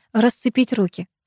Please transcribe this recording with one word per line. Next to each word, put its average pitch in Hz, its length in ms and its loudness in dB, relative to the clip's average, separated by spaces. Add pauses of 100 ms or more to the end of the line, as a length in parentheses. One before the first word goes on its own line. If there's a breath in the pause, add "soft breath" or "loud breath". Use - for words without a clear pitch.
(140)
расцепить 240 580 0
руки. 185 360 -4 (200)